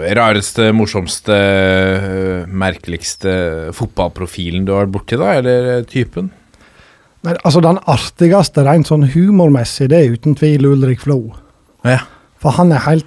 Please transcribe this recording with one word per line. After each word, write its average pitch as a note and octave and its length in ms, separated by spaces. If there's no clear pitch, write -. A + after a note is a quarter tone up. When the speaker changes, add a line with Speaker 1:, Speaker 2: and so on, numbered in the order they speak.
Speaker 1:
rareste, A2 580
morsomste, G#2 560
eh, F#2+ 1200
merkeligste F2 1200
fotballprofilen F2+ 920
du G2 80
har G2+ 120
vært F#2+ 100
borti A#2 220
da, F3+ 200
eller, B2 400
eh, A#2+ 80
typen? F3 440
Speaker 2:
Nei, E3+ 120
altså, E3+ 180
den F3 240
artigste, E3 800
rent D3+ 220
sånn D3+ 240
humormessig, D#3 760
det C3+ 100
er B2 160
uten D3+ 180
tvil D3 320
Ulrik C3 360
Flo. B2 320
Speaker 1:
Ja. B2 160
Speaker 2:
For D3 100
han E3+ 220
er C3 80
helt D3 260